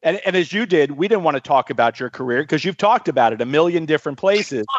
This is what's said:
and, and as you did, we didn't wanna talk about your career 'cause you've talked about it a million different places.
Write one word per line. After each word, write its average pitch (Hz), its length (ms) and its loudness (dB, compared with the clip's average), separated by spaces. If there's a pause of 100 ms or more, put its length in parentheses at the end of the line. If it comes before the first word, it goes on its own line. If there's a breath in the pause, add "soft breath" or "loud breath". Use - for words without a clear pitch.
and, 170 240 0
and 185 120 0
as 175 160 0
you 214 120 -2
did, 156 260 2
we 156 180 -2
didn't 202 140 2
wanna 143 180 0
talk 139 280 0
about 117 300 0
your 127 100 -6
career 127 360 -4
'cause 151 180 -2
you've 180 140 -4
talked 214 320 2
about 120 240 2
it 110 80 -4
a 117 40 -4
million 165 400 0
different 147 320 -2
places. 190 480 0 (140)